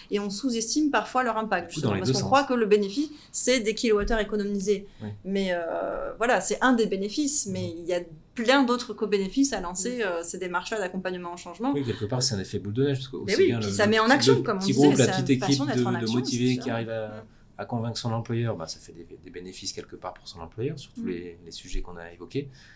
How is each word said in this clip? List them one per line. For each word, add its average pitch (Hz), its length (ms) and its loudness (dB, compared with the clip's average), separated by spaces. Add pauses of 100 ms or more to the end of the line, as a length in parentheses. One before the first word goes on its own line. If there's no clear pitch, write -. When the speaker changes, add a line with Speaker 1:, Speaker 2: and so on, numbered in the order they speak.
(100)
Speaker 1:
et 202 80 0
on 202 100 -2
sous-estime 240 600 0
parfois 240 320 2
leur 233 160 0
impact, 202 300 -2
Speaker 2:
Du - 80 -12
coup, 156 60 -4
dans 123 80 2
Speaker 1:
justement, 101 40 2
Speaker 2:
les - 60 0
Speaker 1:
parce - 80 0
Speaker 2:
deux 135 60 4
Speaker 1:
qu'on - 40 0
Speaker 2:
sens. - 80 -2
Speaker 1:
croit 277 160 4
que 269 120 -2
le 226 120 2
bénéfice, 208 440 2 (200)
c'est 254 300 2
des 214 160 0
kilowattheures 220 420 2
économisés. 202 720 0 (120)
Speaker 2:
Oui. - 80 -8 (160)
Speaker 1:
Mais, 190 280 0
euh, 170 640 -4
voilà, 226 240 2
c'est - 240 -2
un 254 80 6
des 226 140 4
bénéfices, 208 600 -2
mais 185 220 -4
Speaker 2:
Mm. 170 100 -8
Speaker 1:
il 170 80 -12
y 175 80 0
a 180 60 0 (340)
plein 254 300 4
d'autres 240 300 0
co-bénéfices 208 580 0
à 196 80 -4
lancer, 180 380 -4
Speaker 3:
Mm. 226 40 -2
Speaker 1:
euh, 170 220 -2
ces 180 140 -8
démarches-là 185 420 -4
d'accompagnement 185 540 -6
au - 20 -12
changement. 202 360 -4
Speaker 2:
Oui, 143 120 0
quelque 107 220 -2
part, 123 180 0
c'est 107 100 0
un 98 60 -2
effet 95 180 -4
boule 101 160 -6
de 131 140 2
neige, 135 100 2
parce - 100 -10
que - 100 -10
Speaker 1:
Mais - 160 -2
Speaker 2:
aussi 330 80 6
Speaker 1:
oui, 370 80 6
Speaker 2:
bien 233 100 0
Speaker 1:
puis 208 80 -2
Speaker 2:
le 196 40 -2
Speaker 1:
ça 208 140 2
met 220 140 6
en 220 60 4
Speaker 2:
petit, 247 80 6
Speaker 1:
action, - 200 6
Speaker 2:
le - 80 2
Speaker 1:
comme 208 140 -2
on - 40 -4
Speaker 2:
petit - 120 2
Speaker 1:
disait, 143 160 8
Speaker 2:
groupe, - 100 6
la 127 60 8
Speaker 1:
c'est 110 180 2
Speaker 2:
petite 131 60 0
Speaker 1:
une 131 100 4
façon 139 140 2
Speaker 2:
équipe 139 240 0
Speaker 1:
d'être 123 100 2
en 120 60 2
Speaker 2:
de, 120 60 0
de 117 40 -4
Speaker 1:
action, 110 160 0
Speaker 2:
motivés 123 360 0
Speaker 1:
c'est 123 40 0
Speaker 2:
qui 123 100 -6
Speaker 1:
ça. 117 60 0
Speaker 2:
arrive 113 160 -4
à, 110 180 -4
Speaker 1:
Mm. 107 160 -12 (360)
Speaker 2:
à 101 40 -10
convaincre 117 340 -4
son 113 140 -4
employeur, 113 440 -2
bah, 82 120 -8
ça - 100 -12
fait - 140 -18
des, 82 120 -16 (200)
des 85 60 -18
bénéfices 92 420 -10
quelque - 240 -14
part 90 180 -10
pour - 140 -20
son 87 120 -16
employeur, 117 380 -8
sur - 140 -18
tous 233 100 -14
Speaker 1:
Mm. - 60 -6
Speaker 2:
les, 87 360 -8
les 82 60 -18
sujets - 320 -6
qu'on 87 140 -12
a 85 160 -14
évoqués. 87 360 -8 (280)